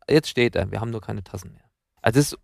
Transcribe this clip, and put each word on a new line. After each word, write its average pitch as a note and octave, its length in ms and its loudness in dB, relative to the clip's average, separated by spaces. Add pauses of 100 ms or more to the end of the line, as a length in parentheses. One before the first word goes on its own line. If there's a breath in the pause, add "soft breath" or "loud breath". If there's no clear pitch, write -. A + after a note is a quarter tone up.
jetzt D#3 200 4
steht A#2+ 280 0
er. G2 140 -2
Wir F#2+ 100 -6
haben A#2 100 -6
nur A2+ 120 -8
keine G#2 200 -8
Tassen F#2+ 300 -14
mehr. F2 120 -20 (380)
Also C#3 420 2